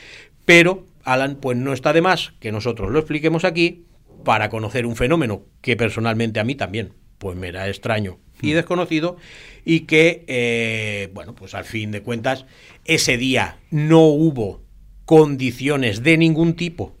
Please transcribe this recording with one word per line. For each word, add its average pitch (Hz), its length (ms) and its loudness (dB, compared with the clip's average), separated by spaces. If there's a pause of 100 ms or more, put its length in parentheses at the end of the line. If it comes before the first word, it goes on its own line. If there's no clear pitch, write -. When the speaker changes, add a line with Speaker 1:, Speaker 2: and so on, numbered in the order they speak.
(440)
Speaker 1:
pero, 175 420 6 (160)
Alan, 135 380 -2
pues, 123 180 -2
no 135 140 -2
está 151 200 0
de 165 100 4
más 185 360 0
que 110 140 -8
nosotros 110 400 -4
lo 156 80 2
expliquemos 156 440 -2
aquí 170 420 -2 (380)
para 107 260 0
conocer 110 360 -4
un 117 80 -4
fenómeno 123 480 -2 (200)
que 120 140 -2
personalmente 113 640 -2
a 107 60 0
mí 135 100 -4
también, 101 380 -8 (260)
pues, 92 180 -10
me 92 120 -10
era 95 200 -8
extraño 101 520 -6 (200)
y 147 120 -2
Speaker 2:
Hmm. 156 40 0
Speaker 1:
desconocido, 175 600 -2 (480)
y 160 160 2
que, 160 480 2
eh, 113 840 -4
bueno, 98 220 -16
pues, 95 200 -18
al 95 100 -10
fin 107 260 -8
de 104 120 -10
cuentas, 123 420 -4 (400)
ese 143 320 0
día 123 420 -2 (140)
no 156 340 6
hubo 143 560 0 (440)
condiciones 131 960 2
de 160 160 4
ningún 165 360 2
tipo 170 460 -8